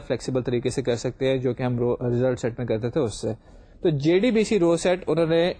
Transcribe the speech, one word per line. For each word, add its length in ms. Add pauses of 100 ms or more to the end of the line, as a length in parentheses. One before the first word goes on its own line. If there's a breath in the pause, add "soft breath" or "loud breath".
flexible 340
طریقے 280
سے 120
کر 140
سکتے 340
ہیں 80
جو 160
کہ 100
ہم 140
رو، 160
result 460
set 180
میں 100
کرتے 220
تھے 120
اس 200
سے۔ 120 (480 soft breath)
تو 80
جے 300
ڈی 120
بی 120
سی 160
رو 180
سیٹ، 300
انہوں 180
نے 340